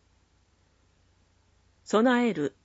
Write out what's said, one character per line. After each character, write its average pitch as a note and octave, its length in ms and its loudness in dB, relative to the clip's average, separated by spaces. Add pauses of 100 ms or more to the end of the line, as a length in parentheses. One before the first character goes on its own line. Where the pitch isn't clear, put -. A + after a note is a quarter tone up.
(1800)
備 A#3+ 420 2
え G#3 80 -2
る。 D3 200 -6 (100)